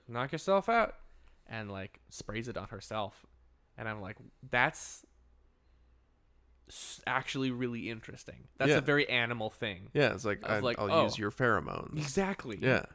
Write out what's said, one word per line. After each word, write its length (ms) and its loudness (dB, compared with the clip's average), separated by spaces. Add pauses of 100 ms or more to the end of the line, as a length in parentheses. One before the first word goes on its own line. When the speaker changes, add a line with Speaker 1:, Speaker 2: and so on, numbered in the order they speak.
Speaker 1:
"Knock 240 -2
yourself 380 2
out," 260 4 (540)
and, 240 -6
like, 260 -10 (120)
sprays 360 -8
it 100 -6
on 120 -6
herself. 580 -6 (520)
And 100 -6
I'm 120 -6
like, 160 -10 (320)
"That's 560 2 (1600)
s-, 380 -8
actually 440 0
really 400 -4
interesting. 580 -14 (100)
That's 120 4
Speaker 2:
Yeah. 80 6
Speaker 1:
a 20 4
very 280 4
animal 420 0
thing." 420 -6
Speaker 2:
Yeah, 220 4
it's 100 -6
like, 200 0
Speaker 1:
I 100 2
was 80 2
Speaker 2:
"I, 20 -2
Speaker 1:
like, 140 0
Speaker 2:
I'll 140 0
Speaker 1:
"Oh." 120 6
Speaker 2:
use 140 0
your 140 0
pheromones." 680 0
Speaker 1:
Exactly. 600 -2
Speaker 2:
Yeah. 340 2